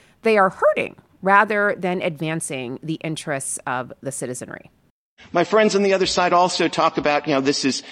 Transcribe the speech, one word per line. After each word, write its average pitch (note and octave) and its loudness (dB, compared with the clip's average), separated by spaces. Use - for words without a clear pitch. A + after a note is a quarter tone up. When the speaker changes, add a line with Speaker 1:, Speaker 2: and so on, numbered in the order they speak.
Speaker 1:
they A3 2
are F#3+ 6
hurting - 0
rather G3+ 2
than F3+ -4
advancing D#3 -6
the D#3 -6
interests D3+ -8
of B2 -6
the C3 -8
citizenry. - -10
Speaker 2:
My F3 2
friends G#3+ 4
on G3 2
the G3 2
other F#3+ 2
side F3+ 2
also F3 2
talk D#3+ 0
about, D3 0
you D3+ 0
know, C3+ 2
this C3+ 0
is, B2+ -2